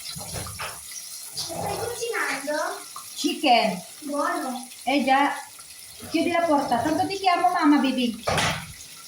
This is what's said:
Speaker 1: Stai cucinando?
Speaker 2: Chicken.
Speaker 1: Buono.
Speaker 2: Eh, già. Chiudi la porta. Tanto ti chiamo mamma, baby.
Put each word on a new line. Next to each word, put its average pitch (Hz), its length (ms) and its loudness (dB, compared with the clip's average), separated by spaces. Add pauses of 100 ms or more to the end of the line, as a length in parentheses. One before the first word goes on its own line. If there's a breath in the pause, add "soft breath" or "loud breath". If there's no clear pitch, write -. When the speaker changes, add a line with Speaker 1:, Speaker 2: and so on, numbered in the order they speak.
(1400)
Speaker 1:
Stai 339 400 -4
cucinando? 349 1040 -4 (320)
Speaker 2:
Chicken. 240 640 2 (320)
Speaker 1:
Buono. 285 560 -2 (240)
Speaker 2:
Eh, 269 160 4
già. 277 460 2 (580)
Chiudi 339 240 2
la 339 160 4
porta. 262 320 4
Tanto 320 240 2
ti 392 160 -4
chiamo 349 320 4
mamma, 311 240 8
baby. 247 400 2 (920)